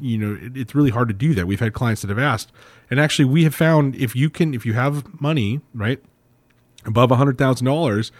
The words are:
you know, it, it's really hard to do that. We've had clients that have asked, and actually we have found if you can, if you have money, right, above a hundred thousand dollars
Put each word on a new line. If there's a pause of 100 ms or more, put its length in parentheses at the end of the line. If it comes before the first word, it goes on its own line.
you
know,
it,
it's
really
hard
to
do
that.
We've
had
clients
that
have
asked, (380)
and
actually
we
have
found
if
you
can,
if
you
have
money, (140)
right, (840)
above
a
hundred
thousand
dollars